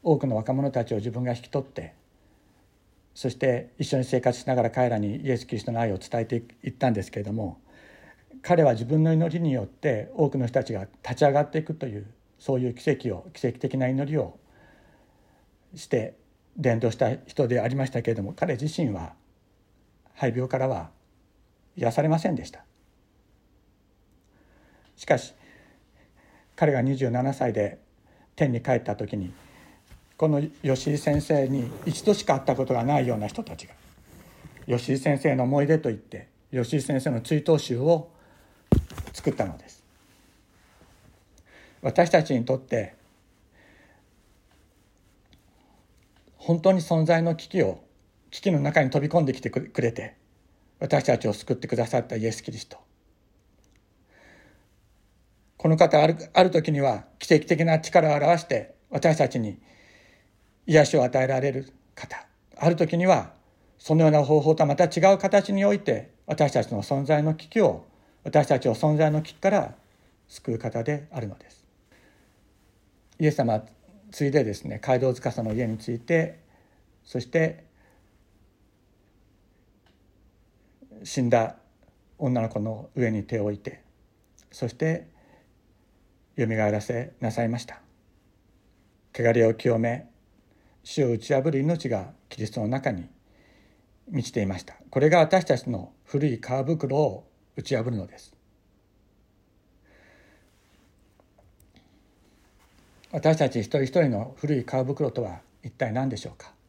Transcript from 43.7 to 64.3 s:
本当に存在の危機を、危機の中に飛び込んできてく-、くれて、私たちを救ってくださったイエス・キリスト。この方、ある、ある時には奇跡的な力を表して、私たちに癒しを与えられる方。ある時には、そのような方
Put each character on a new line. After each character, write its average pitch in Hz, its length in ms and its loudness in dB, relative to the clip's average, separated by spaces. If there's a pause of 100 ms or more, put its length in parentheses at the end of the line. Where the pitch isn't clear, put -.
本 165 240 0
当 190 120 6
に 185 100 4
存 160 240 2
在 165 160 4
の 165 120 2
危 - 140 -12
機 185 140 0
を、 95 200 -2 (480)
危 - 120 -16
機 196 100 2
の 147 80 4
中 147 220 2
に 131 80 0
飛 147 100 0
び 147 100 -4
込 165 120 2
ん - 20 2
で 131 80 0
き - 80 -6
て - 80 -6
く-、 - 220 -6
く - 100 -4
れ 117 100 2
て、 - 260 -12 (640)
私 147 260 0
た 123 120 4
ち 117 120 -2
を 104 40 0
救 - 220 -4
っ - 20 -6
て - 100 -10
く 117 100 -2
だ 113 100 0
さ 123 140 -2
っ 113 60 -8
た 120 100 -8
イ 110 100 -2
エ 113 60 -2
ス・ - 100 -12
キ - 80 -10
リ 107 80 -12
ス - 80 -14
ト。 - 100 -20 (2750)
こ - 140 0
の 160 80 6
方、 160 240 8
あ 156 40 6
る、 160 100 2 (180)
あ 185 80 8
る 180 80 6
時 160 220 0
に 143 100 0
は 113 240 0 (120)
奇 - 160 4
跡 151 120 4
的 165 180 2
な 160 160 4
力 160 320 4
を 147 40 2
表 151 200 4
し 160 80 -6
て、 - 300 -4 (160)
私 160 260 2
た 135 120 2
ち 120 120 -2
に 107 180 -6 (1080)
癒 151 200 8
し - 100 0
を 131 80 4
与 131 200 2
え - 20 0
ら 131 140 0
れ 139 120 -2
る 135 200 -10 (220)
方。 - 320 -16 (300)
あ 156 120 2
る 170 80 4
時 160 200 0
に 175 100 2
は、 151 280 2 (440)
そ - 160 0
の 160 80 6
よ 156 60 8
う - 20 6
な 151 140 4
方 151 160 4